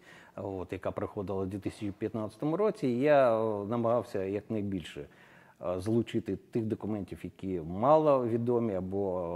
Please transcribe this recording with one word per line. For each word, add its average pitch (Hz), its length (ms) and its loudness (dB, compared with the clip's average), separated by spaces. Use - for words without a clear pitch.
от, 98 380 -8
яка 92 180 -4
проходила 98 520 -4
в 95 40 -2
дві 98 120 -4
тисячі 101 320 -6
п'ятнадцятому 110 640 -2
році, 202 300 0
і 120 120 2
я, 131 420 6
е, 104 240 0
намагався 117 580 0
якнайбільше, 101 800 -4
е, - 800 -8
залучити 110 560 0
тих - 280 -4
документів, 104 600 -4
які 92 380 -4
мало 127 640 4
відомі 117 480 2
або, 92 460 -2